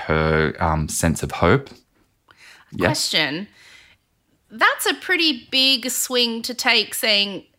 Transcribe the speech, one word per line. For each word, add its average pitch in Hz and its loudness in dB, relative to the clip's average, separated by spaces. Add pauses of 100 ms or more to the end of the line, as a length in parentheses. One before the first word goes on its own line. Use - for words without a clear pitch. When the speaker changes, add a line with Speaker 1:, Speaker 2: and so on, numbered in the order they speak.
Speaker 1:
her, 78 2
um, 78 0
sense - -2
of - -6
hope. 120 2 (1040)
Yes. 87 0 (240)
Speaker 2:
Question. 160 -2 (1000)
That's 403 2
a 370 2
pretty 320 0
big 262 2
swing 233 -2
to 240 -8
take, 233 0
saying 202 0 (160)